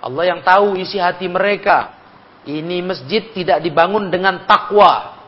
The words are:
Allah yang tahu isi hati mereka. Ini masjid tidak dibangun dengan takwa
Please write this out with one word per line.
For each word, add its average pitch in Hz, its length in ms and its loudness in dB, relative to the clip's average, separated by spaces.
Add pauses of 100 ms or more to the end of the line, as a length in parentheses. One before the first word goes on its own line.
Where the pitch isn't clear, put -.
Allah 170 320 -2
yang 175 80 -16
tahu 202 320 4
isi 185 240 -6
hati 180 320 -2
mereka. 185 640 0 (480)
Ini 170 400 -8
masjid 202 480 -6
tidak 170 320 -2
dibangun 175 480 0
dengan 180 320 -2
takwa 196 720 4 (120)